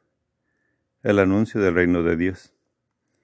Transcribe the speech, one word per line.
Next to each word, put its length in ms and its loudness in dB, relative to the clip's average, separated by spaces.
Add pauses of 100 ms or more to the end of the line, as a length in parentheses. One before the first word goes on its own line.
(1040)
el 160 0
anuncio 420 0
del 140 0
reino 280 0
de 140 0
Dios. 380 -6 (680)